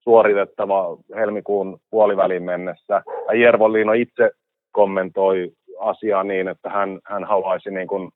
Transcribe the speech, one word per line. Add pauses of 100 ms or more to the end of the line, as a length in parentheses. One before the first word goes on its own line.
suoritettava (180)
helmikuun (100)
puoliväliin
mennessä. (260)
Ja
Jervo
Liino
itse (400)
kommentoi (260)
asiaa
niin,
että
hän,
hän
haluaisi,
niin
kuin